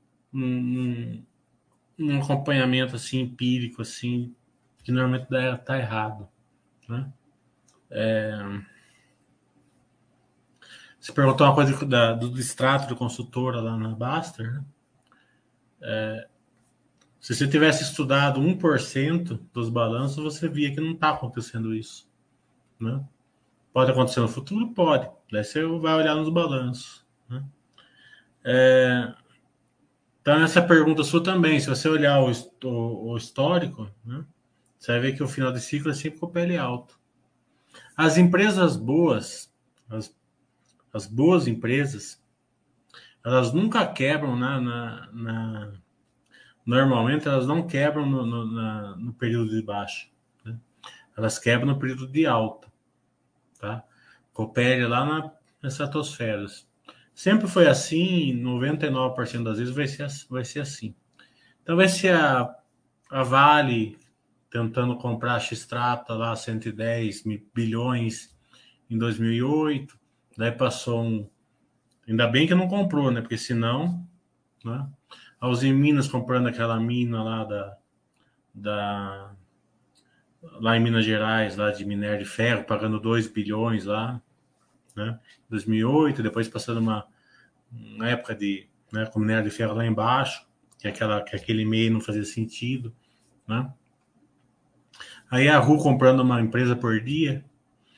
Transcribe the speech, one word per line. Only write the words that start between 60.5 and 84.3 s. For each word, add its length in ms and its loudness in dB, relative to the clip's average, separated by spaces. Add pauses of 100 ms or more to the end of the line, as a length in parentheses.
assim. 340 -12 (720)
Então 100 -2
vai 140 6
ser 260 2
a, 420 2 (540)
a 140 0
Vale 760 4 (520)
tentando 460 -2
comprar 380 -2
a 60 0
Xstrata 760 -4
lá, 200 -4
cento 360 -6
e 20 -6
dez 500 -4
mil 320 -8
bilhões 800 -4 (540)
em 80 -4
dois 220 -2
mil 120 0
e 120 0
oito, 580 -2 (380)
daí 120 -2
passou 520 -2
um, 260 -4 (800)
ainda 180 4
bem 200 4
que 80 4
não 120 4
comprou, 440 2
né? 100 0
Porque 160 -6
senão, 720 -2 (560)
né? 240 -8 (500)
A 100 -4
Uzi 220 2
Minas 380 4
comprando 380 0
aquela 340 -2
mina 420 -2
lá 220 -6
da, 320 -8 (800)
da, 800 -6 (1040)
lá 380 0
em 20 4
Minas 240 2
Gerais, 500 0
lá 160 0
de 140 -6
minério 400 -4
de 0 -
ferro, 400 -2
pagando 340 -2
dois 280 0
bilhões 580 -4
lá, 340 -4 (800)